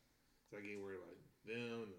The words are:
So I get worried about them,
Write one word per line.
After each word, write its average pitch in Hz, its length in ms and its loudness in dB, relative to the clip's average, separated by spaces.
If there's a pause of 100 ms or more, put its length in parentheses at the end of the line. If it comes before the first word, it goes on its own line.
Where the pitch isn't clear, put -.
(480)
So 110 100 -6
I - 40 -2
get 101 180 0
worried 98 180 0
about 87 180 -6 (280)
them, 117 540 2